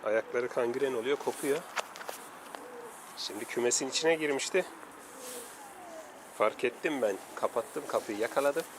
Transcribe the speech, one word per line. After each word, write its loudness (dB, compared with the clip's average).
ayakları 2
kangren 2
oluyor, 2
kopuyor. 0
Şimdi -4
kümesin 4
içine 6
girmişti. 2
Fark 4
ettim 2
ben. 4
Kapattım 0
kapıyı, 0
yakaladım. 2